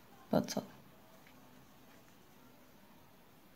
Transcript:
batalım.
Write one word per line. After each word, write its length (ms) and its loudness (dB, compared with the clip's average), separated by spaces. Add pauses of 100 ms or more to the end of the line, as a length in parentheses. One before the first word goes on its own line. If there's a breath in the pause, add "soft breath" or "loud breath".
(320)
batalım. 360 10 (2750)